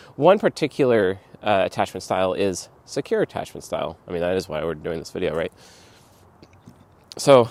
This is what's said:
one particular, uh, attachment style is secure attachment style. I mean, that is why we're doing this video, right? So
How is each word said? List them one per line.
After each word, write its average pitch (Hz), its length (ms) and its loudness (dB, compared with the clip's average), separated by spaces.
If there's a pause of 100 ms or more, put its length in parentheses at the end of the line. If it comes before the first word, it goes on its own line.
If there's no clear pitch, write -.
(180)
one 175 200 6
particular, 123 800 2 (240)
uh, 104 220 2
attachment 92 400 -4
style 92 300 -2
is 95 340 -4 (160)
secure 208 380 -4
attachment - 420 -8
style. 80 420 -8
I - 60 -14
mean, 87 80 -4
that 87 160 -2
is 92 140 -4
why 76 160 -6
we're 82 80 -4
doing 82 260 -8
this 76 120 -14
video, 87 220 -4
right? 82 180 -4 (1700)
So 127 340 6